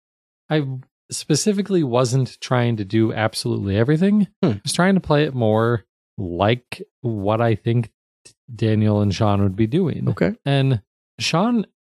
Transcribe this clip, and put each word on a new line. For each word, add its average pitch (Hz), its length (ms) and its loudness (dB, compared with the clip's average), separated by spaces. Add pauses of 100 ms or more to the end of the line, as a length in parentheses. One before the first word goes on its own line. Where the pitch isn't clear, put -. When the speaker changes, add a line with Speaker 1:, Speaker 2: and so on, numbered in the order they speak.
(500)
Speaker 1:
I 151 160 0 (440)
specifically 196 760 0
wasn't 127 560 0
trying 120 360 0
to 107 80 -4
do 110 280 2
absolutely 110 640 -2
everything. 170 520 2 (140)
Speaker 2:
Hmm. 180 80 2
Speaker 1:
I 101 120 -4
was - 100 -8
trying 185 220 2
to 185 60 2
play 151 240 2
it 147 100 -6
more 113 500 2 (340)
like 101 640 -2 (180)
what 110 400 -2
I 117 140 2
think 117 360 -2 (640)
Daniel 107 460 2
and 104 140 0
Sean 101 280 2
would 95 140 0
be 113 100 0
doing. 127 440 -2
Speaker 2:
Okay. 196 240 -2 (100)
Speaker 1:
And 135 380 0 (380)
Sean 208 460 -2 (180)